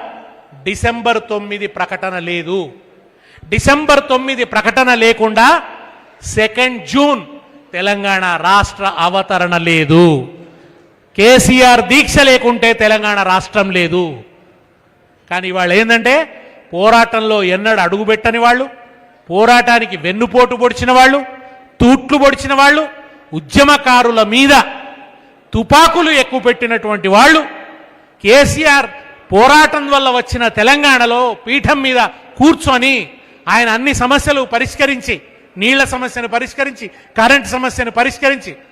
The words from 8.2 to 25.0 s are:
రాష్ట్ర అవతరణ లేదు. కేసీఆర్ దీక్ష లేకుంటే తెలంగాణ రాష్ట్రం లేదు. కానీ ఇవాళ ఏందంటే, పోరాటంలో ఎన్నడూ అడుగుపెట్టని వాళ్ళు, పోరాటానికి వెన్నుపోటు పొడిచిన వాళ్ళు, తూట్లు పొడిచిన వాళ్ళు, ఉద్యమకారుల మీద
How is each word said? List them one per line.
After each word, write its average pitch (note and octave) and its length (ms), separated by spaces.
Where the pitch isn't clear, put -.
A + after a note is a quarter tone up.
రాష్ట్ర G3 360
అవతరణ F3+ 480
లేదు. D#3+ 360
కేసీఆర్ B3 640
దీక్ష C4+ 240
లేకుంటే A#3+ 400
తెలంగాణ G#3+ 360
రాష్ట్రం F#3+ 460
లేదు. F3 260
కానీ F#3 220
ఇవాళ F3+ 180
ఏందంటే, A3+ 340
పోరాటంలో A3 680
ఎన్నడూ G#3 300
అడుగుపెట్టని G#3+ 600
వాళ్ళు, B3 220
పోరాటానికి A#3 760
వెన్నుపోటు A#3 580
పొడిచిన B3 360
వాళ్ళు, C4+ 220
తూట్లు C4+ 440
పొడిచిన C#4 360
వాళ్ళు, D4 220
ఉద్యమకారుల B3 840
మీద C#4 200